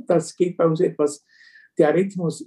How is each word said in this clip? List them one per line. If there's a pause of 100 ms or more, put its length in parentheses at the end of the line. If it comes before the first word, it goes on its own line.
Das
geht
bei
uns
etwas, (520)
der
Rhythmus